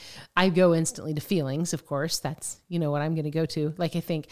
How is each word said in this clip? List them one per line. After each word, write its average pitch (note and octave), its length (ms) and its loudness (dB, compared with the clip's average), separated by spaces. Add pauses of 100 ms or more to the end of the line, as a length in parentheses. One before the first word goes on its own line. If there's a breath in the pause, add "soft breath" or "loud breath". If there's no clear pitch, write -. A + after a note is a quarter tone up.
(360 loud breath)
I F#3 120 6
go F3 260 6
instantly D#3+ 400 -2
to D3+ 60 -4
feelings, D#3 520 -2
of - 140 -6
course. D3 320 -2
That's, - 500 -8
you F3 100 -2
know, D3+ 120 0
what D3 120 0
I'm D#3 120 -2
gonna D3+ 160 -2
go D#3+ 160 0
to. D3+ 300 -2
Like, E3+ 200 -2
I E3+ 40 -2
think, D#3 320 -4